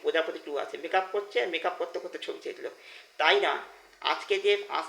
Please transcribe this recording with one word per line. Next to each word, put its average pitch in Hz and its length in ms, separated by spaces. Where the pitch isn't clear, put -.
প্রজাপতি 156 420
টু 143 140
আসছে, - 180
মেকআপ 185 360
করছে, 208 340
মেকআপ 175 320
করতে 175 200
করতে 175 200
ছবি - 240
ছেড়ে - 140
দিল। - 120
তাই 175 240
না, 156 240
আজকে 160 380
যে, 202 180
আজ 147 200